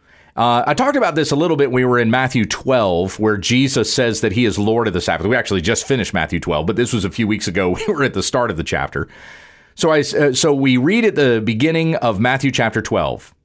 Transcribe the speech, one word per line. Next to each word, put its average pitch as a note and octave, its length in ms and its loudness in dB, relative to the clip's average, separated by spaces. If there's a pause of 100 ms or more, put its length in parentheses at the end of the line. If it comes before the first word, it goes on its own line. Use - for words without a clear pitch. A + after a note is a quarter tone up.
(360)
Uh, A#2+ 300 2
I D3+ 80 0
talked C4+ 220 0
about G3 180 0
this D#3 160 0
a C#3+ 60 0
little D#3+ 200 0
bit C#3 140 2
when B2 60 -2
we B2+ 80 2
were B2 160 2
in A2+ 100 2
Matthew B2+ 340 2
twelve, G2 760 0
where G#2+ 160 2
Jesus B2 580 0
says A#2 280 0
that A2 100 0
he A#2+ 140 2
is G2 120 -2
Lord A2 300 0
of F#2+ 40 0
the F2 80 -2
Sabbath. E2+ 280 -2
We A#2+ 80 2
actually G#2 240 -2
just F#2+ 260 -2
finished B2 260 -2
Matthew E2 280 -2
twelve, D#2 260 -2
but G#2+ 80 -2
this A#2 180 -2
was G#2 120 -2
a F#2+ 60 -6
few A2 180 -2
weeks G#2 180 -2
ago. F2+ 360 0
<laughs> - 40 -8
We G#3 80 0
were D3 80 -2
at B2+ 120 -2
the F#2+ 100 -2
start A#2+ 260 0
of F2 60 -8
the D#2+ 80 -4
chapter. C#2+ 420 -4 (720)
So E3 160 2
I, D3+ 80 4
uh, C#3+ 320 0
so D3 200 2
we C3+ 240 2
read F#3 280 2
at F#3+ 100 2
the B2+ 260 2
beginning D#3+ 540 0
of A2+ 240 -2
Matthew C3 320 0
chapter A2+ 320 0
twelve. D#2 500 -2 (120)